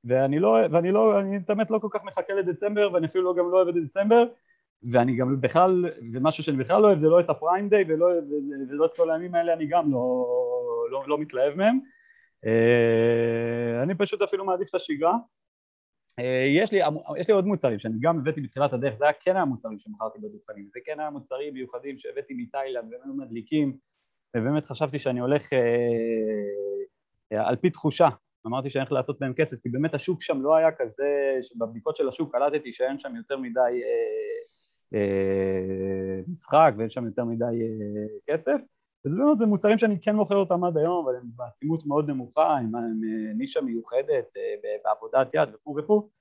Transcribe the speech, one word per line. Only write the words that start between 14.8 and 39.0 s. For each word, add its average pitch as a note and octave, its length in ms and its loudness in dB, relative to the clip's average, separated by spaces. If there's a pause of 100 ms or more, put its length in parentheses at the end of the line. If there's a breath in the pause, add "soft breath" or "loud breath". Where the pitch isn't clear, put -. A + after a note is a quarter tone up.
אה, B2+ 300 0
יש F3 220 4
לי, G3 80 2 (380)
יש E3+ 100 -4
לי G#3+ 60 6
עוד F#3+ 120 4
מוצרים C3+ 340 0
שאני A2+ 220 -4
גם D#3+ 180 2
הבאתי D3+ 220 -4
בתחילת C#3 320 -2
הדרך, A#2+ 240 -2
זה C#3 80 0
היה D3+ 80 4
כן F#3 220 0
המוצרים A#2+ 440 -4
שמכרתי G#2+ 400 -10
בדוכנים, G#2 540 -16
זה B2 120 -14
כן D3+ 140 -10
היה D3+ 100 -6
מוצרים C#3 440 -10
מיוחדים C3 460 -12
שהבאתי C#3 340 -12
מתאילנד, B2 600 -8
והם B2 100 -18
היו C3+ 100 -12
מדליקים, C3+ 640 -4 (600)
ובאמת D3 280 0
חשבתי C#3 340 -4
שאני B2 200 -2
הולך, C#3 340 -2
אה, C3 60 4 (1700)
אה, G#2+ 140 0
על A#2+ 80 0
פי F3+ 140 2
תחושה, D#3 400 2 (380)
אמרתי C3 220 -4
שאני C3+ 120 -2
הולך C3 100 -4
לעשות C3+ 300 -2
מהם C3 120 -4
כסף, D3+ 300 -2
כי B2 60 -4
באמת C#3+ 240 -2
השוק E3 280 -4
שם C#3+ 200 -2
לא D3+ 140 4
היה D#3+ 160 4
כזה, C#3 720 -2
שבבדיקות A#2 540 -6
של C#3+ 120 0
השוק C3 280 -6
קלטתי C#3+ 380 -2
שאין C3+ 260 -4
שם C3 160 -12
יותר A#2 220 -8
מדי, B2+ 220 -6
אה, A#2 1400 -4
אה, F#2+ 1300 -2
משחק, D#3+ 500 4
ואין A2+ 120 -4
שם A#2+ 160 -8
יותר A#2 200 -4
מדי, A#2 200 -4
אה, A2 600 -6 (220)
כסף, E3 340 -2 (440)